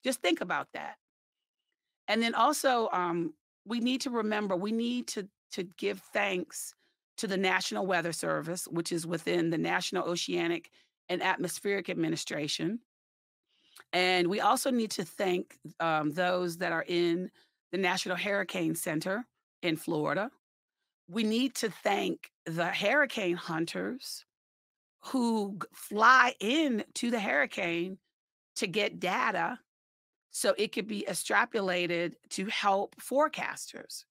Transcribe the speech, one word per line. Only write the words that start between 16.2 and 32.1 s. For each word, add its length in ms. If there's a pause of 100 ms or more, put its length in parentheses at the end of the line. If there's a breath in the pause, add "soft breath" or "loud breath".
that 140
are 160
in 440 (400 soft breath)
the 80
National 380
Hurricane 580
Center 500 (360)
in 160
Florida. 520 (800)
We 140
need 320
to 160
thank 580 (160)
the 220
hurricane 680
hunters 880 (840)
who 540
g-, 140
fly 680
in 440 (120)
to 140
the 100
hurricane 800 (600)
to 100
get 320
data 580 (720)
so 280
it 140
could 160
be 220
extrapolated 1040 (180)